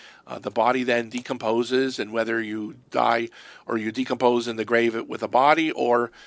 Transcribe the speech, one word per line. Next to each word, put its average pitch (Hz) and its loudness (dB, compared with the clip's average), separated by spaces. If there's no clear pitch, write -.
Uh, 117 -10
the 104 -8
body 120 2
then 120 0
decomposes, 123 -2
and 107 -6
whether 113 -2
you 110 -8
die 117 0
or 117 -2
you 110 -4
decompose 123 0
in 117 -6
the 110 -4
grave 117 2
with - -6
a 107 -4
body 147 4
or, 120 0